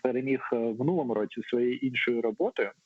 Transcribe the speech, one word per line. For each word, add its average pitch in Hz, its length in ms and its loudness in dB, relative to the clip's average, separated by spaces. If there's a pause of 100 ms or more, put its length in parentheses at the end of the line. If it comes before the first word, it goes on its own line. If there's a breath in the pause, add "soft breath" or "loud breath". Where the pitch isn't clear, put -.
переміг, 131 500 0
е, 120 40 2
в 117 220 0
минулому 143 340 0
році 107 280 -2
своєю 123 340 0
іншою 123 440 0
роботою. 113 520 0 (140)